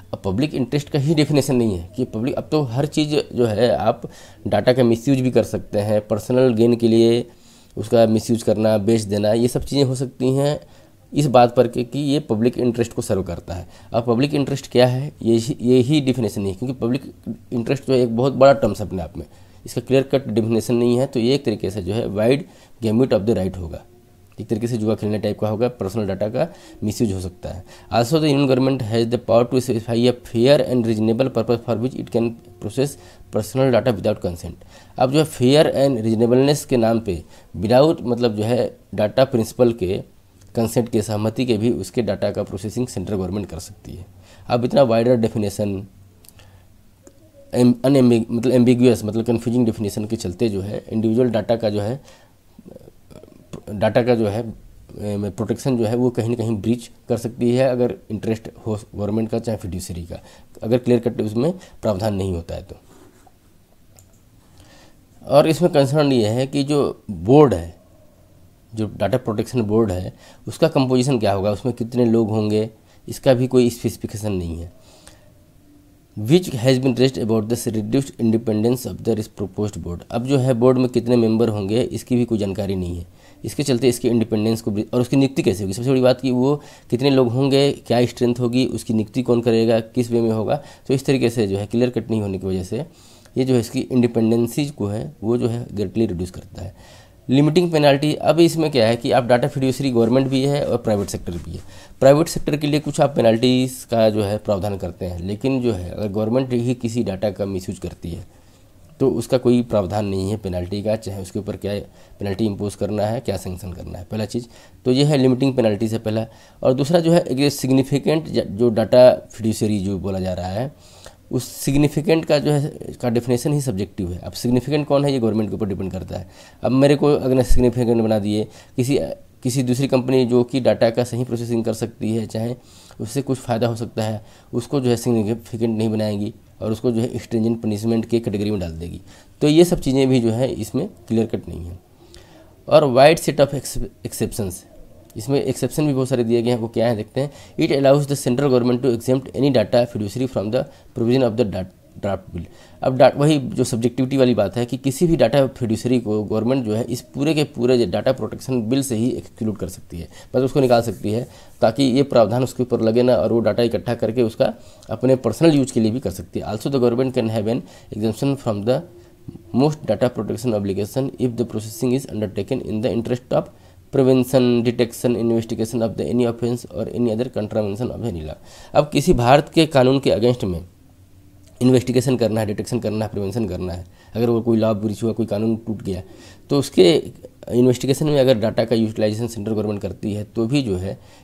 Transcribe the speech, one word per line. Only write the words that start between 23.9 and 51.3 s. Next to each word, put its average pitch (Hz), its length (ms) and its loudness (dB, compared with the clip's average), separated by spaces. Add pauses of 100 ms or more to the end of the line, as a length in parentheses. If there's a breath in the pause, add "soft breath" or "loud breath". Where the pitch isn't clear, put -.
एक 107 60 -14
तरीके 113 200 -2
से 120 100 -4
जुआ 107 180 -2
खेलने 107 240 -4
टाइप 104 200 -4
का 107 100 -2
होगा, 110 180 -2
पर्सनल 107 400 -6
डेटा 98 220 -4
का 131 180 -2 (360 loud breath)
मिसयूज 104 300 -2
हो 95 60 -6
सकता 90 300 -10
है। 92 140 -12 (300 loud breath)
Also 123 260 2
the 151 120 2
Union 139 180 2
government 131 340 2
has 113 240 0
the 117 120 -2 (100)
power 120 160 4
to 127 160 0
specify 117 420 -2
a 123 120 2 (160)
fair 127 340 6
and 117 240 0
reasonable 113 400 0
purpose 117 360 -2
for 117 180 -2
which 131 120 -4
it - 200 -10
can 117 120 0 (320)
process 135 380 -4 (380 loud breath)
personal 131 360 0
data 120 280 2
without 107 260 -2
consent। 87 420 -10 (320 loud breath)
अब 131 120 2
जो 147 80 4
है 156 60 4
fair 139 380 4 (140)
and 131 260 2
reasonableness 120 640 2
के 131 120 0
नाम 113 220 2
पे 95 240 -6 (340 soft breath)
without, 127 440 4
मतलब 120 340 -2
जो 104 80 -2
है 117 240 0 (280)
डेटा 107 300 2
प्रिंसिपल 117 480 2
के 92 280 -4 (540)
कंसेंट 113 340 0
के, 110 120 0
सहमति 110 440 -2
के 120 120 2
भी 113 140 0
उसके 95 300 -4
डेटा 101 300 -2
का 101 120 -4
प्रोसेसिंग 104 440 -6
सेंट्रल 98 280 -6
गवर्नमेंट 95 300 -4
कर 82 140 -12
सकती - 320 -16
है। 90 140 -16 (420 soft breath)
अब 120 180 0
इतना - 180 4
वाइडर 117 340 4
डेफिनेशन, 104 680 -2 (1700 soft breath)
एम-, 123 200 4 (120)
अनएम्बि-, 123 460 4
मतलब 117 200 0
एम्बिगुअस, 120 540 4
मतलब 110 200 -2
कन्फ्यूजिंग 120 400 0
डेफिनेशन 107 400 -4
के 113 100 -6
चलते 101 340 -4
जो 98 120 -4
है 101 280 -8
इंडिविजुअल 113 400 0
डेटा 110 260 -2